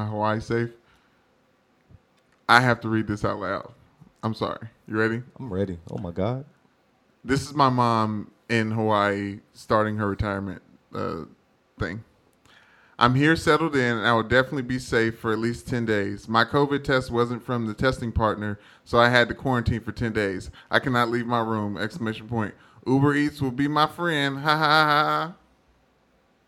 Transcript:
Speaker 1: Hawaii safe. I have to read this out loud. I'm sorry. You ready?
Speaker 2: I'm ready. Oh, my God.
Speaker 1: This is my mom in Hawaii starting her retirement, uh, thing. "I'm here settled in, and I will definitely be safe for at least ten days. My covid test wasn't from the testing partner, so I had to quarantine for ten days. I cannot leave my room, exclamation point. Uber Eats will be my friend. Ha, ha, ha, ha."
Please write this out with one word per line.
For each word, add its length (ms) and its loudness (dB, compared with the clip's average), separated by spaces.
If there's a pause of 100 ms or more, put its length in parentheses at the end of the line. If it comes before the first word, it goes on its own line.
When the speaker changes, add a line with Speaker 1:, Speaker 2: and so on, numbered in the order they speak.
Speaker 1:
Hawaii 320 -2
safe. 320 -2 (1800)
I 140 8
have 200 2
to 80 -6
read 180 0
this 180 -4
out 140 -4
loud. 320 -6 (520)
I'm 100 -2
sorry. 340 -6 (200)
You 100 -4
ready? 240 0 (180)
Speaker 2:
I'm 140 -12
ready. 260 -4 (100)
Oh, 80 -10
my 140 -8
God. 340 -4 (800)
Speaker 1:
This 200 0
is 100 -14
my 160 4
mom 600 0 (180)
in 220 0
Hawaii 680 0 (140)
starting 440 0
her 120 -2
retirement, 520 -6 (320)
uh, 300 -6 (560)
thing. 240 -8 (960)
"I'm 140 4
here 200 4
settled 400 2
in, 220 2
and 100 0
I 60 4
will 100 2
definitely 380 2
be 180 -6
safe 400 0
for 140 -2
at 60 -2
least 280 -4
ten 180 -2
days. 440 -2
My 160 4
covid 400 0
test 260 0
wasn't 320 0
from 240 -4
the 60 -4
testing 400 -2
partner, 440 -2 (280)
so 140 0
I 100 8
had 180 6
to 80 -8
quarantine 460 -2
for 100 -8
ten 220 -4
days. 360 -2 (200)
I 100 2
cannot 300 0
leave 180 -2
my 140 0
room, 360 -2
exclamation 520 -6
point. 240 -4 (340)
Uber 280 4
Eats 260 -2
will 100 -2
be 160 0
my 200 2
friend. 500 -2
Ha, 200 2
ha, 0 -
ha, 460 4
ha." 300 -2 (1160)